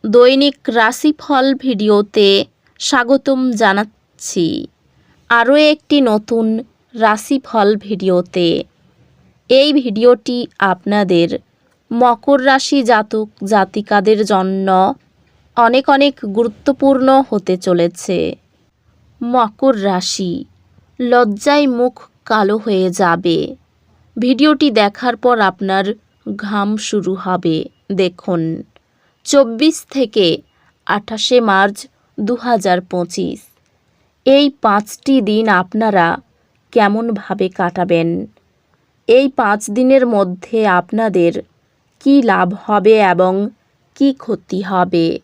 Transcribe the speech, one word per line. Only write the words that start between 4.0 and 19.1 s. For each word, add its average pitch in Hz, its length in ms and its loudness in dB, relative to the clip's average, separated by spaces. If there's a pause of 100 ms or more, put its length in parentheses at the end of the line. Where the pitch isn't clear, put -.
আরও 233 240 2 (120)
একটি 302 340 0
নতুন 226 460 0 (480)
রাশিফল 214 800 0
ভিডিওতে। 185 720 -2 (1040)
এই 269 220 4
ভিডিওটি 247 680 0 (220)
আপনাদের 185 680 0 (600)
মকর 240 540 2
রাশি 269 380 0
জাতক 214 440 0 (180)
জাতিকাদের 208 800 0
জন্য 190 440 -2 (880)
অনেক 240 320 2
অনেক 277 260 2 (120)
গুরুত্বপূর্ণ 254 840 0 (140)
হতে 190 340 -4
চলেছে। 175 600 -2 (1040)